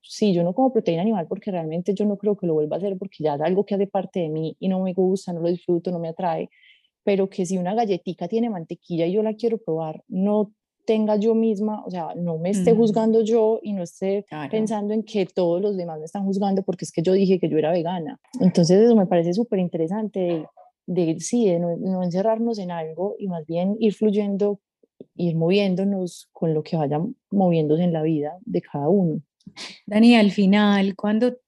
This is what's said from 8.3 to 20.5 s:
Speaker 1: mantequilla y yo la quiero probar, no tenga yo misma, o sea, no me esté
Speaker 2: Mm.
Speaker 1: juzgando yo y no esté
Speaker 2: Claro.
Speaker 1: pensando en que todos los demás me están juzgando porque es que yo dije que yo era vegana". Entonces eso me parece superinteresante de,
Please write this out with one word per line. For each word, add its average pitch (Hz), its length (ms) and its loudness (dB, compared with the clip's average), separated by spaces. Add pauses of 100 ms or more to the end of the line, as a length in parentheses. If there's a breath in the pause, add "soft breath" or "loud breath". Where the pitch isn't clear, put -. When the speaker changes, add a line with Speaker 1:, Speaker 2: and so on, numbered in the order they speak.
Speaker 1:
mantequilla 170 560 -4
y 175 80 0
yo 208 100 2
la 220 120 -2
quiero 226 220 -2
probar, 160 520 -6
no 208 420 0 (340)
tenga 220 300 0
yo 214 180 2
misma, 214 520 0
o - 40 -14
sea, 175 240 -8
no 170 260 -4
me 170 100 -2
esté 202 240 4
Speaker 2:
Mm. 214 40 4
Speaker 1:
juzgando 226 460 4
yo 220 400 2
y 208 80 -8
no 196 120 -6
esté 196 440 -4
Speaker 2:
Claro. 151 240 -10
Speaker 1:
pensando 214 420 -2
en 220 100 -2
que 208 220 -2
todos 175 360 0
los 208 160 -2
demás 170 220 -8
me 156 60 -12
están 196 200 -6
juzgando 196 360 0
porque 190 220 -6
es - 80 -8
que - 100 -2
yo 185 120 2
dije 190 260 4
que 175 80 0
yo 151 100 -2
era 156 140 2
vegana". 170 480 -4 (220)
Entonces 180 400 6
eso 233 160 8
me 196 80 4
parece 175 280 2
superinteresante 190 840 -4
de, 170 260 -2 (400)